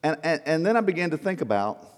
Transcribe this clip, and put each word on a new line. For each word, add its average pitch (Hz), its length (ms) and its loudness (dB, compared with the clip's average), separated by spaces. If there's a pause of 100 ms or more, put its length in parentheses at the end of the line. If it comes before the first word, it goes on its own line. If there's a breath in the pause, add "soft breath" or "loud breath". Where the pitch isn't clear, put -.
and, 156 200 0
and, 160 240 0
and 160 200 2
then 226 100 4
I 233 40 4
began 175 300 0
to 160 80 -2
think 185 220 -4
about 104 460 0 (120)